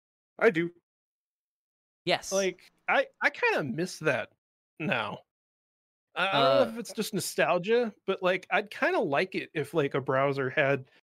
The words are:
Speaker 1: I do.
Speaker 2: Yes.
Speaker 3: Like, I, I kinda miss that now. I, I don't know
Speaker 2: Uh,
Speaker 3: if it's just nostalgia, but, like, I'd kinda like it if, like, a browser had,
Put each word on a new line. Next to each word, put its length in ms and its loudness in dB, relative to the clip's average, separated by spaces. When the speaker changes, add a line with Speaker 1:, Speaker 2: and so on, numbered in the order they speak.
Speaker 1:
I 120 4
do. 200 -4
Speaker 2:
Yes. 280 -2
Speaker 3:
Like, 280 -2
I, 180 2
I 80 4
kinda 340 0
miss 360 -4
that 280 0
now. 420 -2
I, 140 0
I 40 -4
don't 100 4
know 200 6
Speaker 2:
Uh, 120 2
Speaker 3:
if 40 -8
it's 140 -10
just 220 -6
nostalgia, 800 0
but, 160 -2
like, 280 0
I'd 200 0
kinda 300 0
like 340 0
it 200 -6
if, 180 -4
like, 220 0
a 60 2
browser 500 0
had, 340 0